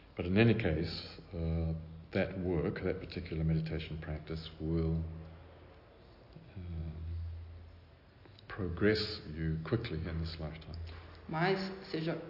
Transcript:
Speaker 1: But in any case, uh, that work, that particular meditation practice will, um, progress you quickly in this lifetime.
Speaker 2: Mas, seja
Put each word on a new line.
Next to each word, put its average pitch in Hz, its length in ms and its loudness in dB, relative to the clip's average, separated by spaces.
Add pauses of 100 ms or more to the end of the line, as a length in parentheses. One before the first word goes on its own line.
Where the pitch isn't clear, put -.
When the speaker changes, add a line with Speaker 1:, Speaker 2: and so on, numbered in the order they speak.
(200)
Speaker 1:
But 87 60 0
in 92 100 4
any 117 160 10
case, 82 400 2 (420)
uh, 82 380 2 (400)
that 92 280 2
work, 87 440 2
that 90 160 2
particular 80 420 -4
meditation 80 600 2
practice 78 480 -6 (100)
will, 82 360 2 (1600)
um, 82 360 -6 (1500)
progress 101 540 4 (340)
you 80 300 2
quickly - 320 0
in 82 240 -2
this 82 180 -4
lifetime. - 380 -8 (500)
Speaker 2:
Mas, 180 320 4 (320)
seja 160 280 0 (120)